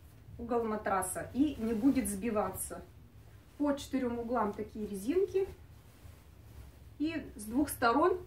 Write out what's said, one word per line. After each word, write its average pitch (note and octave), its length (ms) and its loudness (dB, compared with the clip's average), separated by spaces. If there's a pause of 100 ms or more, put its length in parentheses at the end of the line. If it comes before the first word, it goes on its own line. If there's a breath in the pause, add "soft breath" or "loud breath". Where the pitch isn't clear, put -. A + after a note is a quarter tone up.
(380)
угол A#3 260 0
матраса G3 680 -2
и C#4 260 2
не A3+ 140 0
будет A#3+ 340 4
сбиваться. G3 760 -2 (760)
По C#4+ 160 2
четырём B3 460 -2
углам A3+ 340 0
такие G#3 340 -6
резинки. E4+ 640 0 (1500)
И D#4 260 -2 (120)
с G#3 80 -12
двух A#3 260 0
сторон D4 560 4